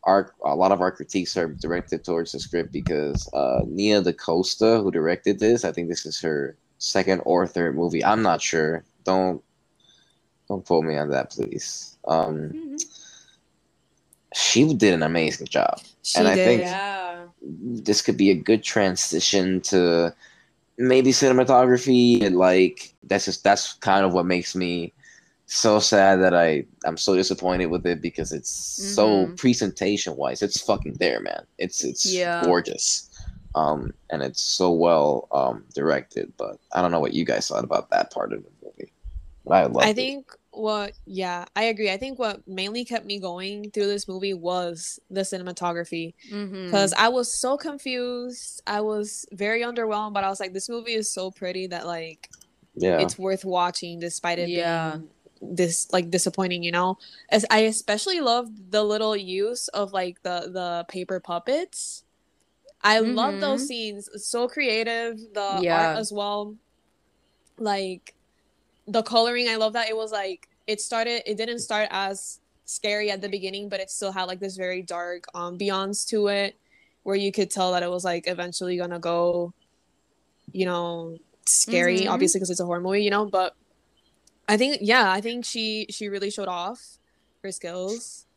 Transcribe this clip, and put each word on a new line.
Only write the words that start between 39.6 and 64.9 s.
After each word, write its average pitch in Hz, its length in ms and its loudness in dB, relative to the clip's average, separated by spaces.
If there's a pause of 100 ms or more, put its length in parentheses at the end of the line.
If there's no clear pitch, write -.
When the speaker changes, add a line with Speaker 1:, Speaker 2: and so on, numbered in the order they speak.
Speaker 1:
loved 60 180 2
Speaker 3:
I 214 60 4
Speaker 1:
it. 208 60 0
Speaker 3:
think 262 360 -6 (200)
what, 214 400 -6 (120)
yeah, 185 400 -6 (100)
I 214 100 0
agree. 214 260 -2
I 190 80 -4
think 262 200 -10
what 214 300 -6
mainly 202 360 -6
kept 233 200 -6
me 202 140 -8
going 190 540 -10
through 202 160 0
this 202 200 -4
movie 190 260 -4
was 175 640 -6 (100)
the 190 120 -4
cinematography. 175 920 -6 (160)
Speaker 2:
Mm-hmm. 196 400 -8
Speaker 3:
'Cause 196 260 2
I 220 120 6
was 247 240 -2
so 262 260 -2
confused. 247 1080 -8
I 208 140 -4
was 214 520 -4
very 208 300 -2
underwhelmed, 220 520 -4
but 196 100 0
I 196 60 0
was 196 100 -6
like, 185 140 -8
"This 190 160 -8
movie 233 240 -6
is 220 180 -2
so 185 180 -6
pretty 185 360 -8
that, 175 200 -8
like, 165 440 -10 (440)
Speaker 1:
Yeah. 90 260 2
Speaker 3:
it's 78 180 0
worth 190 260 -4
watching 175 540 -2
despite 170 400 -4
it 175 120 -4
Speaker 2:
Yeah. 165 460 -2
Speaker 3:
being 160 120 -14 (460)
this, 170 380 0
like, 175 180 0
disappointing," 180 520 -2
you 170 80 -4
know? 180 280 0 (320)
As, 214 200 4
I 220 100 6
especially 220 600 0
loved 226 500 -2
the 214 140 2
little 214 320 0
use 202 520 -6
of, 196 240 -4
like, 180 300 -6
the, 175 300 -6
the 175 360 -6
paper 185 300 -8
puppets. 247 840 -6 (800)
I 214 180 6
love 226 400 0
those 277 220 0
Speaker 2:
Mm-hmm. 277 40 -6
Speaker 3:
scenes. 220 480 -8
It's 208 120 -12
so 240 220 -4
creative. 233 720 -2 (160)